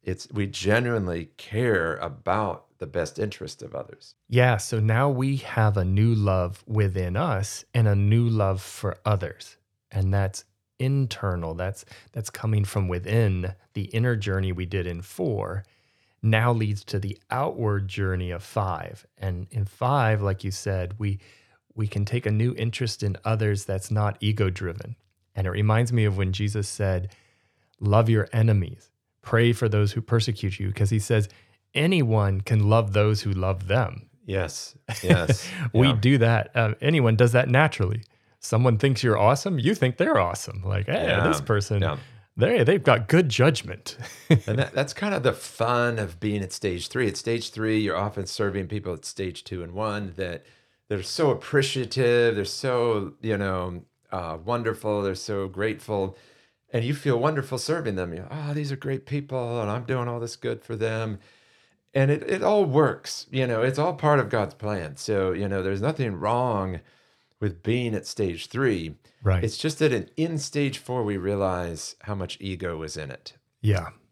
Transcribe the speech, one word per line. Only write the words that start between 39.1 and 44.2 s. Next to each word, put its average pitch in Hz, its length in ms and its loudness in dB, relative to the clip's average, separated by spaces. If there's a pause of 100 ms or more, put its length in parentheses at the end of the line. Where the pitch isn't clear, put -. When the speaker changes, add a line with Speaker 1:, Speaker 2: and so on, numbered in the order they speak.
Speaker 2:
awesome, 139 400 4
you 175 160 2
think 127 220 0
they're 285 220 2
awesome. 92 460 -2
Like, 98 220 -2
"Hey, - 200 -2 (180)
this 80 140 4
Speaker 1:
Yeah, 71 80 -6
Speaker 2:
person, 101 360 2
Speaker 1:
yeah. 76 140 2 (400)
Speaker 2:
they, 165 280 4
they've 156 180 4
got 113 260 4
good 165 200 4
judgment." 123 680 0 (320)